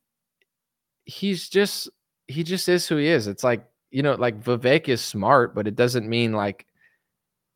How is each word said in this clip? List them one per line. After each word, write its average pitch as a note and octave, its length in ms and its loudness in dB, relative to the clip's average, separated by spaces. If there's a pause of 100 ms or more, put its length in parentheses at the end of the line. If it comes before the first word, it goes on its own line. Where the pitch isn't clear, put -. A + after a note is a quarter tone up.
(1040)
he's F#3+ 440 -6
just, - 400 0 (380)
he D3 160 -6
just F3+ 260 -4
is F3+ 180 2
who E3 100 0
he D3 120 2
is. C3+ 180 2
It's G2+ 180 -6
like, A#2+ 200 0 (260)
you C3 120 -2
know, C#3+ 120 2
like, A2+ 280 -2
Vivek B2 460 2
is A#2+ 120 0
smart, A#2 540 2
but G#2 120 -4
it G#2 100 -6
doesn't A#2+ 320 0
mean, A#2 240 0
like, G2+ 340 -4 (880)